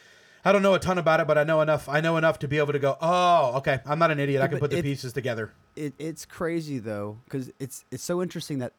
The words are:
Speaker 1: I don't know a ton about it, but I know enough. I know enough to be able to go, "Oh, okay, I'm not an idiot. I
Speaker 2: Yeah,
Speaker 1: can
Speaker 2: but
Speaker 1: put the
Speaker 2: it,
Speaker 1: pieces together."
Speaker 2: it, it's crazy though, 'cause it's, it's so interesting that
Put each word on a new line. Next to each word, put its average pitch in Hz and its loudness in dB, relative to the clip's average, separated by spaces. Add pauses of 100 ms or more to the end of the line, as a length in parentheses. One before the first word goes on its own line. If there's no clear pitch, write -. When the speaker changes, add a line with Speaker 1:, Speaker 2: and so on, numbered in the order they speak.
(440)
Speaker 1:
I 185 6
don't 202 4
know 196 6
a 175 4
ton 180 0
about 160 4
it, 165 0
but 151 4
I 147 6
know 156 2
enough. 151 0
I 147 0
know 165 2
enough 160 2
to 151 -4
be 143 -2
able 143 2
to 143 -2
go, 139 0
"Oh, 170 4
okay, 135 0
I'm 151 -2
not 165 4
an 147 0
idiot. 139 0
I 135 4
Speaker 2:
Yeah, - 2
Speaker 1:
can 143 -4
Speaker 2:
but - -6
Speaker 1:
put 143 -2
the 131 0
Speaker 2:
it, - 0
Speaker 1:
pieces 135 -6
together." 113 -6 (240)
Speaker 2:
it, 147 -8
it's 160 -10
crazy 160 -6
though, 104 -8 (100)
'cause 131 -8
it's, - -12
it's - -10
so 175 -4
interesting 160 -6
that 120 -8